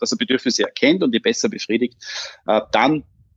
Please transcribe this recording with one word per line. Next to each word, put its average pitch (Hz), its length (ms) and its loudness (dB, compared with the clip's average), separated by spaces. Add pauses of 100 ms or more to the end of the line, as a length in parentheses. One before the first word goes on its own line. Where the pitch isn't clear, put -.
dass 117 100 -2
er 120 60 -2
Bedürfnisse 120 460 0
erkennt 175 380 2
und 135 120 0
die 113 60 2
besser 113 280 0
befriedigt, 113 480 -4 (500)
äh, 107 160 2 (120)
dann 139 320 2 (320)